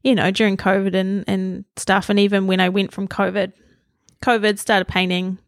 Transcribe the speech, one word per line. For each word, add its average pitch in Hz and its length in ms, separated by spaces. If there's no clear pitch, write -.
you 262 120
know, 170 160
during 196 260
covid 190 380
and, 190 320
and 190 380
stuff, - 340
and 202 100
even 196 280
when 190 120
I 180 100
went 104 220
from 196 160
covid, 95 460
covid, 214 380
started 196 260
painting 185 640